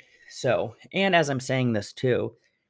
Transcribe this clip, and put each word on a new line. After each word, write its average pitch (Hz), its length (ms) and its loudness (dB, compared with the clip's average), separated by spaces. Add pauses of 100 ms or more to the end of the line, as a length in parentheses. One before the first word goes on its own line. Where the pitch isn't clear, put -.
(280)
So, 110 480 -2 (160)
and 185 240 2
as 151 120 4
I'm 135 120 -2
saying 131 320 0
this 104 200 -2
too, 110 420 0 (360)